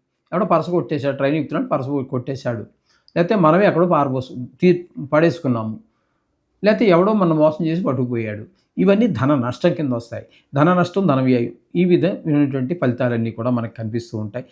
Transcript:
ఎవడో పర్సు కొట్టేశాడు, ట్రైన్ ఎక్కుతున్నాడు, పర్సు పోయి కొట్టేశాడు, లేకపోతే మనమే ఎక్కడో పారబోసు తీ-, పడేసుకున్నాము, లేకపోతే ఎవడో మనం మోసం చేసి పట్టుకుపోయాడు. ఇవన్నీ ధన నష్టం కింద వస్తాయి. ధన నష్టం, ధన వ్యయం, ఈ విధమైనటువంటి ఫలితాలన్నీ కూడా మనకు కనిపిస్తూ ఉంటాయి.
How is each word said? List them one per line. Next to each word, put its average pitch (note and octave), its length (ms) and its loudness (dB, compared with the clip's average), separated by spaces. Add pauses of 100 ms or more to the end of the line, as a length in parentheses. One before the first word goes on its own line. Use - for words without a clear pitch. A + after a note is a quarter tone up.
(320)
ఎవడో F#3 140 0
పర్సు E3+ 240 0
కొట్టేశాడు, C#3+ 460 -2
ట్రైన్ C#3 200 0
ఎక్కుతున్నాడు, F#3+ 320 -4
పర్సు C3+ 220 -2
పోయి C#3+ 140 -4
కొట్టేశాడు, B2+ 600 -6 (520)
లేకపోతే E3+ 180 0
మనమే F3+ 320 4
ఎక్కడో E3+ 200 2
పారబోసు C#3 460 -2 (280)
తీ-, F3 260 2 (260)
పడేసుకున్నాము, B2+ 640 0 (880)
లేకపోతే G#3 220 2
ఎవడో F#3 260 4
మనం F3 240 2
మోసం D#3 300 2
చేసి E3 160 -2
పట్టుకుపోయాడు. A#2+ 600 -4 (340)
ఇవన్నీ G3 280 4
ధన C#3 280 0
నష్టం B2+ 380 0
కింద C#3+ 200 -4
వస్తాయి. A#2 320 -8 (300)
ధన D3 200 4
నష్టం, F3+ 320 0
ధన C3+ 140 2
వ్యయం, B2+ 320 2 (240)
ఈ F3 80 4
విధమైనటువంటి D3 920 0
ఫలితాలన్నీ A#2+ 560 -2
కూడా A#2 200 -4
మనకు A#2 240 -4
కనిపిస్తూ A2+ 440 -8
ఉంటాయి. G#2+ 340 -8